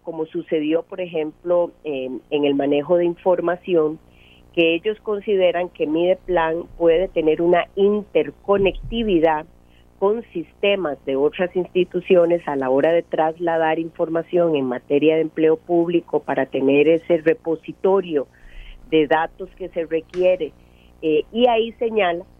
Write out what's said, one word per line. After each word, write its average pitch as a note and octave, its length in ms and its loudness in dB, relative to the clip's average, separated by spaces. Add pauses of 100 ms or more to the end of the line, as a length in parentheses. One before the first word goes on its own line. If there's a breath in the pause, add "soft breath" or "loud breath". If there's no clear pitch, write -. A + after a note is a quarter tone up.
como D#3+ 220 -8
sucedió, D#3+ 580 -4
por F#3 180 -12
ejemplo, E3+ 720 -4 (120)
en, C3 460 -8
en D3 160 -2
el C#3+ 100 2
manejo C#3+ 420 0
de F3 80 2
información, E3+ 960 -2 (540 soft breath)
que E3 220 2
ellos G#3+ 260 -6
consideran F#3 680 0
que D#3 180 -4
Mideplan E3+ 800 -2 (120)
puede E3+ 300 2
tener D#3 340 0
una E3+ 340 2
interconectividad F#3+ 1700 0 (520 soft breath)
con G#3+ 260 -2 (100)
sistemas F3+ 720 -2
de C3+ 100 -2
otras D3+ 400 -2
instituciones F3 920 0
a C#3+ 100 -4
la C3 120 -2
hora C#3 220 2
de E3+ 120 2
trasladar E3 760 -2
información E3 800 -2
en C3+ 80 -2
materia C#3+ 500 0
de D#3+ 60 0
empleo D#3 340 2
público E3+ 680 -2
para C#3 260 -2
tener C#3 420 2
ese E3 300 2
repositorio D#3+ 1080 -2 (600 soft breath)
de D#3 180 2
datos E3 400 -2 (100)
que F3+ 120 -12
se E3 160 -6
requiere. E3 640 -2 (500 soft breath)
Eh, D#3 300 0
y A#3+ 160 2
ahí A3+ 260 0
señala F#3+ 520 -2 (140)